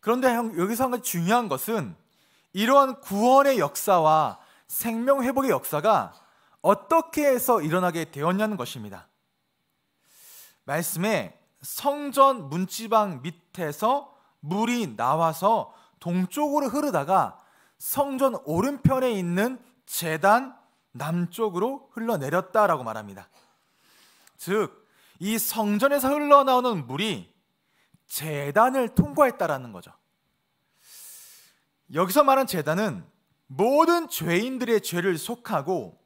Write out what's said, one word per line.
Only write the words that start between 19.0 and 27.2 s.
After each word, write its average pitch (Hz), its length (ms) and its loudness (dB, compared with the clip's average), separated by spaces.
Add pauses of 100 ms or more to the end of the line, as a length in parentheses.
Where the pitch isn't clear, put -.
있는 202 480 -2 (260)
제단 196 720 0 (360)
남쪽으로 175 1000 -4
흘러내렸다라고 180 920 0
말합니다. 104 440 -12 (1080)
즉, 196 500 -4 (320)
이 214 200 -4
성전에서 226 680 0
흘러나오는 262 800 4
물이 139 480 -4 (720)